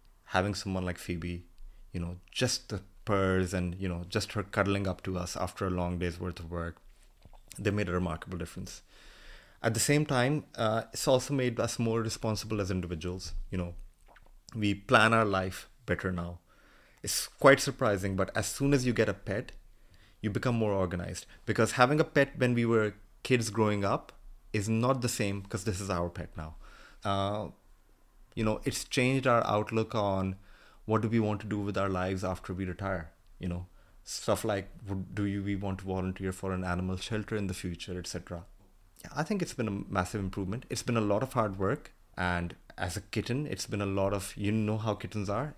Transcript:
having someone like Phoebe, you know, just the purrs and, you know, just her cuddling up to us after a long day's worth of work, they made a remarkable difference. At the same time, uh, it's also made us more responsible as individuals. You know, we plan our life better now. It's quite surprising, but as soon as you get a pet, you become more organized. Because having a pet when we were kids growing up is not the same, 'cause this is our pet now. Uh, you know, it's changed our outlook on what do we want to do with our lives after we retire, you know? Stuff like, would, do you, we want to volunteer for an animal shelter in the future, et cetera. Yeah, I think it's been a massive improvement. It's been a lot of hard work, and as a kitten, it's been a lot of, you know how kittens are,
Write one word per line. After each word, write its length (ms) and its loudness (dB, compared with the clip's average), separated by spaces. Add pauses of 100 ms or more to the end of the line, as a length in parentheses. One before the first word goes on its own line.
(260)
having 280 2
someone 300 -2
like 140 -4
Phoebe, 460 -6 (480)
you 80 -4
know, 160 -6 (140)
just 380 -2
the 120 -6 (240)
purrs 480 4
and, 240 -2
you 120 -4
know, 200 -4
just 240 -2
her 100 -2
cuddling 440 0
up 160 -4
to 160 -4
us 180 -6
after 300 -4
a 40 0
long 280 -2
day's 200 -2
worth 220 -6
of 100 -10
work, 260 -6 (800)
they 120 0
made 180 0
a 40 0
remarkable 460 -2
difference. 440 -10 (800)
At 120 4
the 60 0
same 240 4
time, 400 2 (120)
uh, 260 2 (100)
it's 160 -4
also 260 4
made 260 0
us 180 0
more 220 2
responsible 600 -2
as 100 0
individuals. 640 -4 (180)
You 80 -2
know, 160 -4 (800)
we 200 2
plan 400 6
our 100 6
life 440 -2 (180)
better 260 0
now. 260 -6 (640)
It's 260 -4
quite 320 8
surprising, 560 0
but 180 2
as 120 0
soon 280 0
as 120 4
you 60 2
get 160 4
a 60 0
pet, 380 -6 (680)
you 100 -2
become 240 0
more 180 4
organized. 540 -2 (180)
Because 280 4
having 280 6
a 40 6
pet 340 4
when 160 4
we 100 2
were 300 2 (280)
kids 280 2
growing 340 4
up 280 0 (400)
is 160 0
not 340 4
the 60 2
same, 340 -2
'cause 220 -6
this 160 -2
is 100 -4
our 180 0
pet 280 -10
now. 200 -10 (480)
Uh, 440 -2 (840)
you 100 -2
know, 200 2
it's 200 -2
changed 420 2
our 200 6
outlook 480 0
on 420 2 (500)
what 160 4
do 60 2
we 100 2
want 220 2
to 60 -10
do 120 -2
with 180 -2
our 120 2
lives 340 0
after 320 -4
we 100 -4
retire, 460 -4 (280)
you 100 -4
know? 180 -4 (380)
Stuff 400 -2
like, 240 0 (180)
would, 280 -6
do 100 0
you, 180 -2
we 140 -2
want 240 -2
to 40 -12
volunteer 480 -2
for 200 -4
an 100 -2
animal 340 -2
shelter 400 -4
in 100 -2
the 80 -2
future, 440 -6
et 80 -8
cetera. 380 -8 (580)
Yeah, 140 -16
I 60 0
think 200 0
it's 120 -6
been 140 0
a 240 -4
massive 280 0
improvement. 500 -4
It's 120 -6
been 140 0
a 40 4 (120)
lot 100 2
of 100 -6
hard 260 0
work, 340 -2 (240)
and 380 0 (220)
as 200 -4
a 40 -4
kitten, 460 -4
it's 200 -6
been 140 -2
a 60 0
lot 260 2
of, 240 -4
you 160 0
know 260 2
how 160 0
kittens 360 -6
are, 280 -2